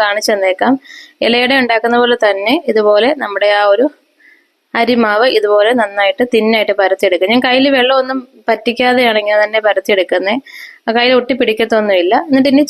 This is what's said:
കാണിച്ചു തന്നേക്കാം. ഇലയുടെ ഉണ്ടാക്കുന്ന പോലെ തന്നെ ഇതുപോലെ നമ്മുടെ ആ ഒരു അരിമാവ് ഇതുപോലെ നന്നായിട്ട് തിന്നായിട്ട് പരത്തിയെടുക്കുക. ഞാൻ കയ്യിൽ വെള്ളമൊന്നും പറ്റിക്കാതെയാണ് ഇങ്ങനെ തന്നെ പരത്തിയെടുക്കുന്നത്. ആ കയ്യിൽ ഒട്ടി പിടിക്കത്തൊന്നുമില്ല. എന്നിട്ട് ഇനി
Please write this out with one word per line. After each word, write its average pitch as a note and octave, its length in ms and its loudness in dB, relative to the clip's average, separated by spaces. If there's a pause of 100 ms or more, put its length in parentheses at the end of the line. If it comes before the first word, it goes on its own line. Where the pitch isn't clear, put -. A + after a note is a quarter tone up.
കാണിച്ചു G#3 300 -2
തന്നേക്കാം. G3 420 0 (500)
ഇലയുടെ B3 380 0
ഉണ്ടാക്കുന്ന A#3 400 0
പോലെ A#3+ 200 0
തന്നെ G#3 320 0 (160)
ഇതുപോലെ G#3 380 2 (140)
നമ്മുടെ G3+ 260 -2 (100)
ആ G#3 40 2 (100)
ഒരു A#3 140 2 (920)
അരിമാവ് A3+ 460 2 (120)
ഇതുപോലെ G#3 320 2 (100)
നന്നായിട്ട് G3+ 440 -2 (100)
തിന്നായിട്ട് G#3+ 440 0
പരത്തിയെടുക്കുക. F#3+ 540 0
ഞാൻ B3 140 2
കയ്യിൽ C4 280 2
വെള്ളമൊന്നും C4 460 0 (280)
പറ്റിക്കാതെയാണ് A#3+ 760 0
ഇങ്ങനെ G#3 220 0
തന്നെ G#3+ 220 -2
പരത്തിയെടുക്കുന്നത്. F#3+ 720 -2 (480)
ആ A3+ 120 -4
കയ്യിൽ A#3+ 200 2
ഒട്ടി B3 220 -2
പിടിക്കത്തൊന്നുമില്ല. G#3+ 720 0 (140)
എന്നിട്ട് C4+ 260 2
ഇനി D4 160 4